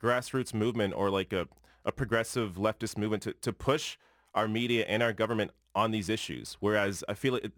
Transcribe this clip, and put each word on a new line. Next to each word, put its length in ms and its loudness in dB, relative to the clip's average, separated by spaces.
grassroots 500 0
movement 440 2
or, 140 2
like, 220 0
a, 140 0
a 80 0
progressive 640 -2
leftist 420 -2
movement 240 0
to, 120 -6
to 180 -4
push 440 -2
our 140 2
media 400 2
and 120 2
our 120 2
government 400 0
on 160 4
these 160 0
issues. 500 -4
Whereas 500 2
I 60 -4
feel 220 0
it, 220 -6